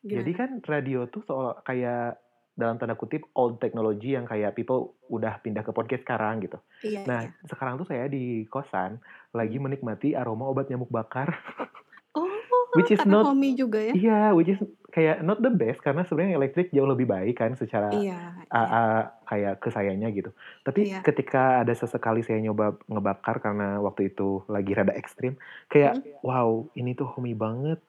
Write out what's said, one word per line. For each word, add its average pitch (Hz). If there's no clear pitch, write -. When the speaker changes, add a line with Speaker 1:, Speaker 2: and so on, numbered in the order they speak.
Speaker 1:
Jadi -
Speaker 2:
Gimana? 156
Speaker 1:
kan 247
radio 139
tuh 214
soal 131
kayak 120
dalam 117
tanda 117
kutip -
old 120
technology 110
yang 120
kayak 104
people 127
udah 110
pindah 107
ke 113
podcast 117
sekarang 110
gitu. -
Speaker 2:
Iya, 214
Speaker 1:
Nah, 117
Speaker 2:
iya. 113
Speaker 1:
sekarang 131
tuh 180
saya 127
di 123
kosan 107
lagi 113
Speaker 2:
Hmm. -
Speaker 1:
menikmati 135
aroma 120
obat 135
nyamuk 123
bakar. 127
<laughs> -
Speaker 2:
Oh, 330
Speaker 1:
Which 480
is -
Speaker 2:
karena 202
Speaker 1:
not, 208
Speaker 2:
homey 277
juga 220
ya? 226
Speaker 1:
iya, 214
which 165
is 196
kayak 160
not 208
the 262
best 127
karena 147
sebenarnya 175
elektrik 170
jauh 139
lebih 127
baik 104
kan 117
secara, 107
Speaker 2:
Iya, 175
Speaker 1:
a-, 113
Speaker 2:
iya. 113
Speaker 1:
a-, 110
kayak 101
ke 117
sayanya 101
gitu. 98
Tapi 139
Speaker 2:
Iya. 196
Speaker 1:
ketika 131
ada 120
sesekali 117
saya 110
nyoba 104
ngebakar 104
karena 104
waktu 98
itu 98
lagi 101
rada 98
ekstrim, -
kayak, 143
Speaker 2:
Hmm. 269
Speaker 1:
"Wow, 120
ini 123
tuh 139
homey 123
banget." 127